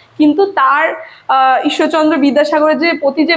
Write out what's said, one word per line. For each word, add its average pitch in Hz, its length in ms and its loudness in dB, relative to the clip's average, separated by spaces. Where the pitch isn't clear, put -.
কিন্তু 302 280 2
তার, 294 600 -2
আহ, 262 400 2
ঈশ্বরচন্দ্র 311 500 0
বিদ্যাসাগরের 294 600 0
যে 330 160 -2
প্রতি 285 320 -2
যে 330 120 0